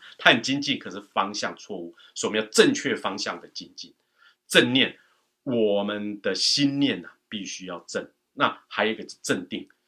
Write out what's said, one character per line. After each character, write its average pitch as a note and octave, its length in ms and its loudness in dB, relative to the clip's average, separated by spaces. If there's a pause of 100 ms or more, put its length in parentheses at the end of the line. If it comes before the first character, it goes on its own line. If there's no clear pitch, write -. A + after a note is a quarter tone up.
(180)
他 - 120 4
很 A#2+ 140 6
精 C#3 180 -2
进， C#3 160 -2
可 G2 140 -12
是 G2+ 100 -10
方 G2+ 320 -2
向 F#2+ 240 -6
错 - 180 -12
误， E2+ 200 -12 (180)
所 - 140 -4
以 - 20 -2
我 - 20 -2
们 G#2+ 80 0
要 G#2+ 120 -2
正 D3 200 6
确 A#2+ 240 -2
方 G2 220 -6
向 - 240 -6
的 D#2 60 -20
精 - 280 -16
进。 - 180 -18 (540)
正 C3 260 6
念， B2 260 2 (440)
我 G#2+ 400 2
们 G#2 380 -6
的 F#2+ 140 0
心 C#3 440 2
念 G#2+ 240 2
啊， - 140 -20 (100)
必 G2+ 160 -10
须 F#2 220 -12
要 F2 140 -10
正。 - 300 -8 (240)
那 B2+ 340 0
还 G#2+ 180 0
有 A2 60 2
一 G#2+ 40 -4
个 G2+ 140 -10
是 - 140 -18
正 F2+ 260 -2
定， - 180 -8 (200)